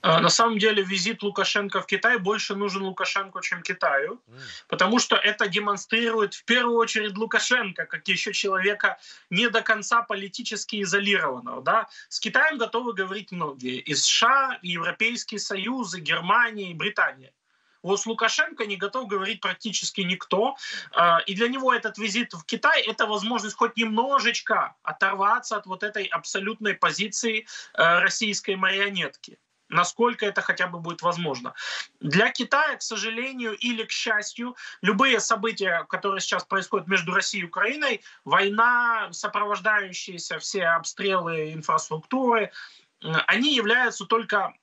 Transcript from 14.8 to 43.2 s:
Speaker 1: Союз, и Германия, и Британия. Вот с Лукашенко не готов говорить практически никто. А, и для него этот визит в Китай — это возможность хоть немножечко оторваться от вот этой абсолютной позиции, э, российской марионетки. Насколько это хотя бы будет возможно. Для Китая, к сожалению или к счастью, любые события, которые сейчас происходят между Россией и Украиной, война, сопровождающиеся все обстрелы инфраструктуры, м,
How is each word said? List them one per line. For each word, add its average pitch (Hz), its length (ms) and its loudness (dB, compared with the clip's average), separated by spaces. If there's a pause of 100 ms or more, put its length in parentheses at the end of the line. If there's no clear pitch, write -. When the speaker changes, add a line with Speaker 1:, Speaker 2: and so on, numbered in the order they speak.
Speaker 1:
Союз, 202 580 -4
и 180 40 -8
Германия, 190 680 0
и 175 40 -12
Британия. 156 580 -4 (500)
Вот 196 180 0
с - 60 -6
Лукашенко 226 600 0
не 202 100 -6
готов 202 320 -4
говорить 196 320 -4
практически 185 640 -4
никто. 185 540 0 (360)
А, 170 340 6
и 202 80 -4
для 226 140 2
него 262 240 0
этот 220 260 -2
визит 220 360 -2
в 165 100 -14
Китай — 285 420 2
это 214 200 -2
возможность 208 500 -2
хоть 233 200 2
немножечко 226 1040 0
оторваться 202 760 0
от 202 100 -8
вот 185 160 -8
этой 208 220 -4
абсолютной 196 680 -4
позиции, 208 720 -2 (280)
э, 170 260 6
российской 196 560 0
марионетки. 190 840 -2 (300)
Насколько 226 580 2
это 196 160 -2
хотя 180 260 0
бы 170 120 -10
будет 165 220 -8
возможно. 156 500 -2 (480)
Для 175 300 4
Китая, 277 460 0
к - 60 -12
сожалению 226 720 -6 (120)
или 233 200 -2
к 220 60 -12
счастью, 233 680 -2 (260)
любые 220 380 4
события, 196 680 0
которые 190 320 -2
сейчас 185 240 -2
происходят 185 440 -2
между 180 240 0
Россией 190 320 0
и - 20 -10
Украиной, 233 540 -2 (240)
война, 214 880 4
сопровождающиеся 196 1300 -2
все 180 280 -2
обстрелы 165 840 0
инфраструктуры, 170 960 0 (540)
м, 160 120 -2 (120)